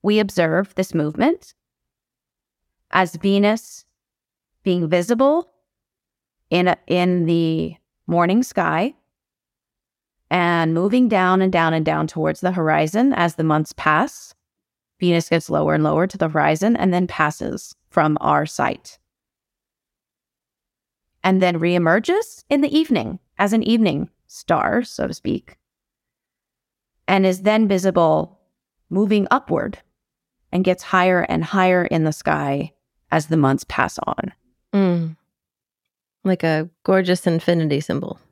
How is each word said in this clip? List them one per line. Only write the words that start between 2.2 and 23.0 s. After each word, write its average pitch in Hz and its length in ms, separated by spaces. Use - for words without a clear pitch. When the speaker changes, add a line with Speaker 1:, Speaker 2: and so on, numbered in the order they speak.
Speaker 1:
as 175 260
Venus 196 720
being 180 260
visible 240 640
in 180 180
a, 175 100
in 180 400
the 165 480
morning 175 340
sky 180 540
and 170 420
moving 202 340
down 185 360
and 185 100
down 165 220
and 156 100
down 156 220
towards 156 340
the 185 120
horizon 160 600
as 170 220
the 160 80
months 156 300
pass. - 600
Venus 170 300
gets 165 180
lower 156 280
and 151 80
lower 156 240
to 196 100
the 165 120
horizon 156 460
and 185 160
then 180 140
passes 165 720
from 151 280
our 151 280
sight. - 500
And 190 180
then 175 180
reemerges 180 880
in 285 120
the 285 140
evening 202 440